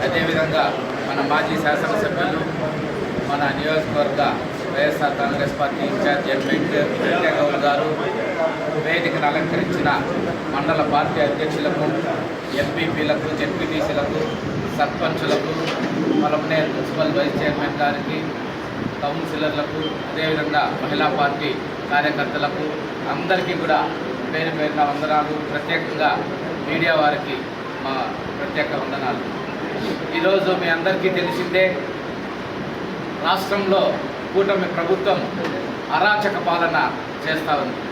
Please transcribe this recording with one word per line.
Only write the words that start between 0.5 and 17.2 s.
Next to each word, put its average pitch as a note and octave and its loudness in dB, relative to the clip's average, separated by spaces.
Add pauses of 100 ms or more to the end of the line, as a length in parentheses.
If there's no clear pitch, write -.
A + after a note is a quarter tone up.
మన C#3 2
మాజీ D#3 2
శాసనసభ్యులు, D3+ 2 (880)
మన C#3+ 2 (180)
నియోజకవర్గ D3+ 2 (520)
వైఎస్ఆర్ D3 2
కాంగ్రెస్ C#3 0
పార్టీ C#3 0
ఇన్ఛార్జ్ C#3+ 2
ఎంపీ C3+ 2
వెంకయ్య D3 2
గౌడ్ C#3+ 2
గారు, C#3+ 4 (1000)
వేదికను D#3+ 2
అలంకరించిన D#3 2 (680)
మండల D3+ 2
పార్టీ D3+ 2
అధ్యక్షులకు, D3 0 (720)
ఎంపీపీలకు, D3+ 0 (100)
జెడ్పీటీసీలకు, D3 0 (580)
సర్పంచులకు, D#3 0 (680)
పలమనేరు D3+ 2
మున్సిపల్ D#3 0
వైస్ F#3 0